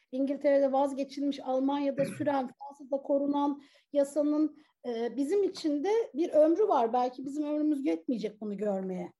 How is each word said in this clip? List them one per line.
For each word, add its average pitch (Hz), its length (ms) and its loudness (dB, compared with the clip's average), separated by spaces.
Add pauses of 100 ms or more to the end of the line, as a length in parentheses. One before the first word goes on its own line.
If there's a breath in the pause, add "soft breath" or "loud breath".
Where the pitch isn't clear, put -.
(120 soft breath)
İngiltere'de 277 600 2
vazgeçilmiş, 277 720 -2
Almanya'da 277 600 0
<clears throat> - 140 -8
süren, 277 300 0
Fransa'da 277 540 -8
korunan 285 600 0 (300 loud breath)
yasanın, 294 640 0 (300 loud breath)
e, 240 300 -4
bizim 302 260 0
için 294 420 -2
de 381 60 0 (240)
bir 320 160 -2
ömrü 330 380 6
var. 240 240 4
Belki 254 320 0
bizim 294 200 -4
ömrümüz 302 420 0
yetmeyecek 240 540 -4
bunu 208 160 -6
görmeye. 190 640 -4